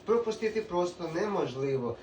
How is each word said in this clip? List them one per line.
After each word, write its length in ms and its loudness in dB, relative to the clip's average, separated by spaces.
пропустити 560 2
просто 540 -2
неможливо. 880 0